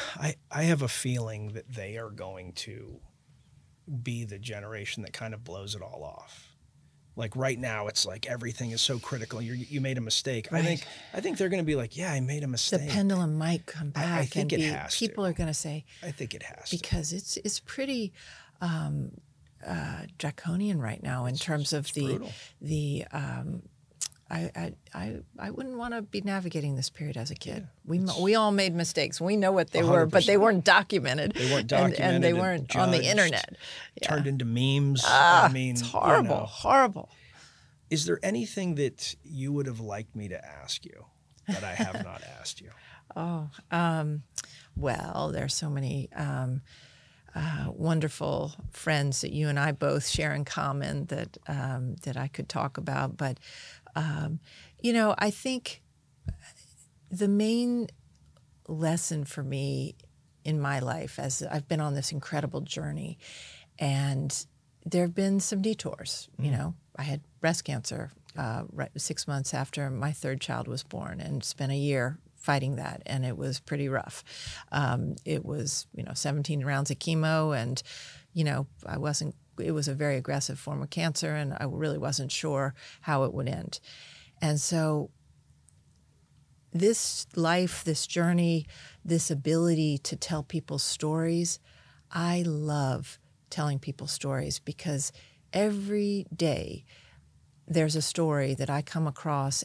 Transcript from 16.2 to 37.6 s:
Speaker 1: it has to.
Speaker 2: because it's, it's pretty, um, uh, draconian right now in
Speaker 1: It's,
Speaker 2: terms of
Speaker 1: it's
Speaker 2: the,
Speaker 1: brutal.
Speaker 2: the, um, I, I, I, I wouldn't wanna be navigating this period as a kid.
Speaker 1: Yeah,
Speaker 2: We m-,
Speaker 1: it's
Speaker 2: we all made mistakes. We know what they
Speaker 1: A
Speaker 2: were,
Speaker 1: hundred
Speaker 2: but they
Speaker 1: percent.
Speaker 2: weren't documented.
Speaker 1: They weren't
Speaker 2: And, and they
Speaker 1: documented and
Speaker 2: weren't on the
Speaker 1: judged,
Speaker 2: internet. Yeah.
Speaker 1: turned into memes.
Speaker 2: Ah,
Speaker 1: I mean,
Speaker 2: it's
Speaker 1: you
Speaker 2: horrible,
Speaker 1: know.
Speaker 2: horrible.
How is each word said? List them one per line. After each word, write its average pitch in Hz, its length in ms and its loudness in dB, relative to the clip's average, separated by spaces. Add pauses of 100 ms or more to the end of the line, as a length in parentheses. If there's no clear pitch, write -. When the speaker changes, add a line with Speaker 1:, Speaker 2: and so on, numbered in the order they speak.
Speaker 1:
it - 100 -10
has - 260 -14
to. 175 80 -2
Speaker 2:
because 165 340 -2
it's, 190 260 -6
it's - 220 -4
pretty, 262 540 -4 (480)
um, 156 500 -2 (560)
uh, 85 360 -6 (140)
draconian 170 640 -2
right 110 240 -4
now 127 220 -2
in 123 80 -2
Speaker 1:
It's, - 100 -4
Speaker 2:
terms 151 300 0
of 143 120 -2
Speaker 1:
it's - 80 -6
Speaker 2:
the, 147 120 -2
Speaker 1:
brutal. 135 260 -2 (300)
Speaker 2:
the, 147 500 -2
um, 135 520 -4 (680)
I, 170 240 -2
I, 170 180 -6 (200)
I, 190 220 -6 (220)
I - 140 -8
wouldn't 262 260 -8
wanna 233 240 -4
be 208 200 -6
navigating 170 560 -2
this 127 120 -2
period 147 280 -6
as 120 140 -6
a - 40 -8
kid. - 280 -8
Speaker 1:
Yeah, 143 60 -14 (160)
Speaker 2:
We 165 120 0
m-, 185 80 4
Speaker 1:
it's 180 120 0
Speaker 2:
we 196 180 6
all 214 180 6
made 190 200 4
mistakes. 165 460 0
We 190 160 2
know 190 160 6
what 175 200 4
they - 100 2
Speaker 1:
A 170 40 6
Speaker 2:
were, 165 40 6
Speaker 1:
hundred 170 220 8
Speaker 2:
but 190 100 8
they - 0 - (140)
Speaker 1:
percent. 196 60 8
Speaker 2:
weren't 208 220 6
documented. 175 720 6
Speaker 1:
They 127 180 2
weren't 139 220 2
Speaker 2:
And, 170 220 6
and 175 280 4
they 170 60 8
Speaker 1:
documented - 0 -
and 175 100 4
Speaker 2:
weren't 180 380 0
on 185 140 6
the 170 80 6
Speaker 1:
judged, 143 100 4
Speaker 2:
internet. 180 480 4 (440)
Yeah. - 60 -2
Speaker 1:
turned 143 200 2
into 135 180 0
memes. 135 600 4
Speaker 2:
Ah, 165 440 10
Speaker 1:
I - 20 6
mean, 131 200 2
Speaker 2:
it's 120 100 0
Speaker 1:
you 120 80 -4
Speaker 2:
horrible, - 480 6
Speaker 1:
know. - 80 -2
Speaker 2:
horrible. - 640 4 (800)